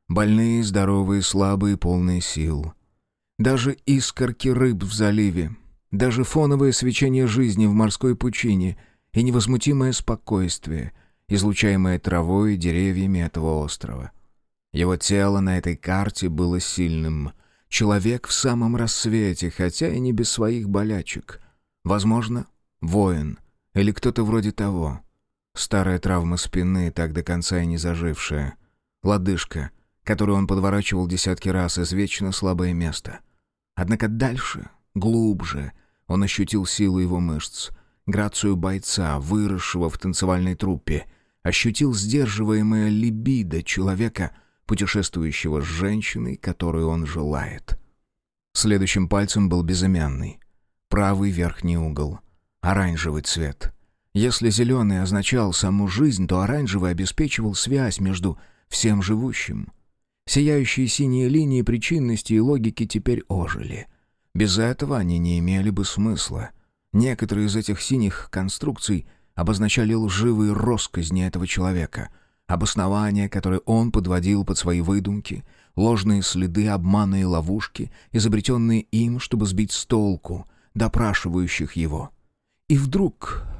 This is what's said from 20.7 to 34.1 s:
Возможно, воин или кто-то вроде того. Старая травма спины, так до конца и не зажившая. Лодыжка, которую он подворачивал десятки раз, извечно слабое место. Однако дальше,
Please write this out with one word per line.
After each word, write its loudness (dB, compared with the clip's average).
Возможно, 0
воин 0
или 2
кто-то 0
вроде 2
того. -4
Старая 0
травма 0
спины, 0
так -2
до -2
конца -2
и 0
не -2
зажившая. -4
Лодыжка, -2
которую 2
он 2
подворачивал 0
десятки -2
раз, 0
извечно -2
слабое 0
место. -6
Однако 0
дальше, -4